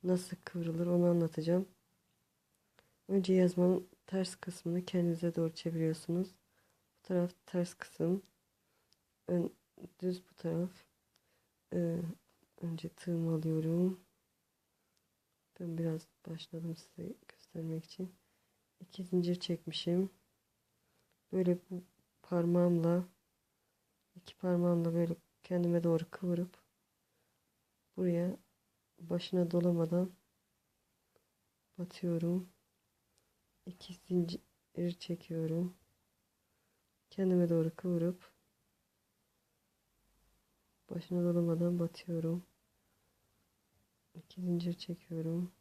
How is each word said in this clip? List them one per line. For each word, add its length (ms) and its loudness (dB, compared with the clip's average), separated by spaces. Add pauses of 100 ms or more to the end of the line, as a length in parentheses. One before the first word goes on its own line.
nasıl 400 -2
kıvrılır 440 -4
onu 180 4
anlatacağım. 640 2 (1400)
Önce 260 4
yazmanın 540 4 (180)
ters 300 -4
kısmını 500 -4
kendinize 500 0
doğru 180 0
çeviriyorsunuz. 840 -2 (640)
Bu 60 -20
taraf 280 0 (140)
ters 280 -2
kısım, 500 -2 (1040)
ön, 260 0 (480)
düz 280 -4
bu 60 -20
taraf. 340 -2 (1040)
Ee, 240 0 (640)
önce 280 -6
tığımı 460 -2
alıyorum. 640 2 (1600)
Ben 180 -6
biraz 300 -2 (220)
başladım 460 -8
size 380 -12 (140)
göstermek 580 -8
için. 300 -12 (640)
İki 240 -12
zincir 360 2
çekmişim. 680 -2 (1200)
Böyle 260 2 (120)
bu 140 -8 (380)
parmağımla, 840 4 (1080)
iki 220 -20
parmağımla 560 2
böyle 220 2 (280)
kendime 400 2
doğru 280 2
kıvırıp 520 -4 (1300)
buraya 400 0 (600)
başına 520 0
dolamadan 600 2 (1700)
batıyorum. 720 -2 (1160)
İki 280 -16
zincir 1080 -4
çekiyorum. 800 -4 (1300)
Kendime 400 2
doğru 260 2
kıvırıp 560 -2 (2500)
başına 340 -2
dolamadan 560 2
batıyorum. 680 -4 (1700)
İki 280 -16
zincir 320 -2
çekiyorum. 880 -6